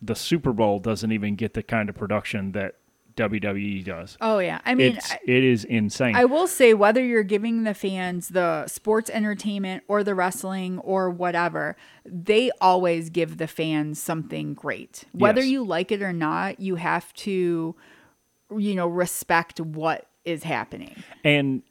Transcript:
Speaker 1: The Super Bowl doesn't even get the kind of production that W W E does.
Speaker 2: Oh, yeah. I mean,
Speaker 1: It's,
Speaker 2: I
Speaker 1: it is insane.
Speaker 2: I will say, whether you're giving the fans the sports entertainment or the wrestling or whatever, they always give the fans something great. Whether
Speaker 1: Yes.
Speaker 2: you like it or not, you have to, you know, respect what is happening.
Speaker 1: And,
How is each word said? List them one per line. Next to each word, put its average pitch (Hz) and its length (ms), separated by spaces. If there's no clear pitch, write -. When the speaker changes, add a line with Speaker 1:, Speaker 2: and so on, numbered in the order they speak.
Speaker 1:
The 110 140
Super 135 380
Bowl 104 260
doesn't 110 320
even 104 240
get 104 200
the 107 100
kind 107 240
of 98 80
production 101 560
that 98 240
W 107 240
W 101 260
E 98 160
does. 87 380
Speaker 2:
Oh, 220 180
yeah. 165 260
I 247 120
mean, 247 200
Speaker 1:
It's, - 140
Speaker 2:
I - 160
Speaker 1:
it 127 160
is 120 220
insane. 113 500
Speaker 2:
I 247 120
will 311 200
say, 240 280
whether 220 300
you're 233 200
giving 220 400
the 208 100
fans 185 540
the 170 400
sports 220 420
entertainment 202 800
or 208 160
the 202 100
wrestling 185 640
or 190 320
whatever, 170 680
they 214 540
always 175 500
give 160 280
the 160 100
fans 151 520
something 151 540
great. - 560
Whether 214 320
Speaker 1:
Yes. 262 80
Speaker 2:
you 262 140
like 180 260
it 202 120
or 185 100
not, 165 480
you 190 160
have 170 380
to, 170 600
you 202 200
know, 175 100
respect 175 760
what 156 460
is 160 200
happening. 113 500
Speaker 1:
And, 139 460